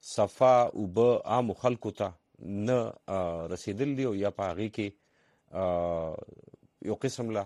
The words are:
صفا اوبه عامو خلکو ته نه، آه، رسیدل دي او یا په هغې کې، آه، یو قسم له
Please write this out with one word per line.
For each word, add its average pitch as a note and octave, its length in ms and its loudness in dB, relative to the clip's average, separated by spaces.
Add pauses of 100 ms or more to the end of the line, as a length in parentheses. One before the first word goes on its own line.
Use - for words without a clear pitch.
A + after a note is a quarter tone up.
(100)
صفا B2 460 4 (260)
اوبه G#2 260 4 (280)
عامو A#2 260 0
خلکو A#2+ 400 0
ته G2 60 -2 (600)
نه، B2+ 100 2 (380)
آه، E2+ 260 -2 (120)
رسیدل B2+ 420 -4
دي C3+ 140 -2
او G#2 40 -2 (100)
یا G2+ 60 0
په G2 200 -6
هغې G2 260 -4
کې، G#2 120 -2 (760)
آه، F2 520 0 (760)
یو G#2+ 160 -4
قسم B2 200 -4 (120)
له G2 80 -2